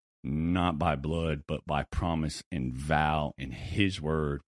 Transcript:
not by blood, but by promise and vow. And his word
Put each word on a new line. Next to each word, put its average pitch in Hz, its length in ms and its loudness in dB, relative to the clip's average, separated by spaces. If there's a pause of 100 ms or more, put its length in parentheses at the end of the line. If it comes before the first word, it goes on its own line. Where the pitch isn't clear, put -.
(220)
not 82 560 2
by 78 180 4
blood, 78 520 -2
but 76 180 -4
by 73 180 2
promise 80 580 -2 (100)
and 64 220 -2
vow. 76 640 2
And - 160 -8
his 95 460 0
word 76 480 0